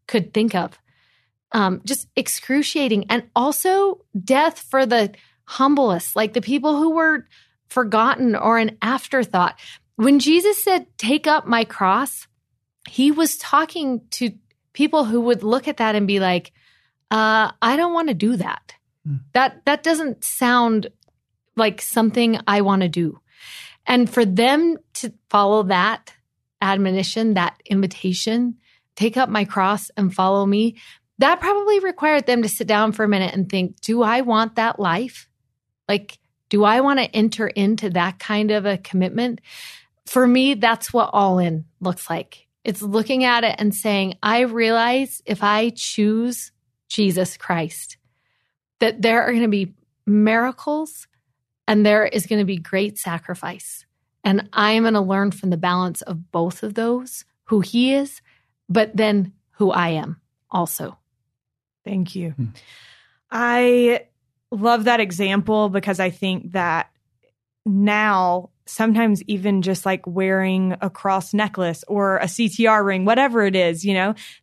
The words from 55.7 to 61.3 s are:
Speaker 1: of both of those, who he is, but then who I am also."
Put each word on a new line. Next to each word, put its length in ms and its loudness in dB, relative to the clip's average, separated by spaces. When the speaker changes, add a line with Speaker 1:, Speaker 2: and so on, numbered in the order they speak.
Speaker 1:
of 280 -12
both 320 -4
of 120 -8
those, 500 -4
who 140 2
he 340 0
is, 280 -4
but 260 0
then 380 0
who 200 0
I 180 0
am 320 -6
also." 480 -6